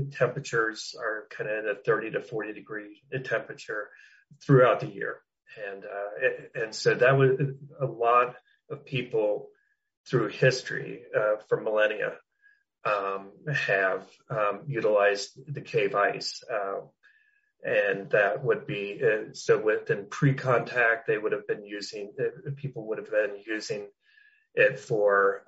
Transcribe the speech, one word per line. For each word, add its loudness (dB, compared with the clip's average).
temperatures -2
are -6
kinda -4
in -4
a 0
thirty -2
to -4
forty -8
degree -14
temperature -6
throughout 6
the -10
year. -10
And, -12
uh, -8
and, -4
and -8
so 2
that 6
was 6
a -2
lot 2
of -12
people -2
through 0
history, -2
uh, 2
for 0
millennia, 0
um, -2
have, 0
um, 0
utilized 2
the -8
cave 0
ice. 0
Uh, -4
and 0
that 2
would 0
be, -6
uh, 2
so 2
within 0
pre-contact, 2
they 2
would 0
have -4
been -4
using, -10
uh, -4
people -10
would -4
have -10
been 0
using -6
it 4
for, 2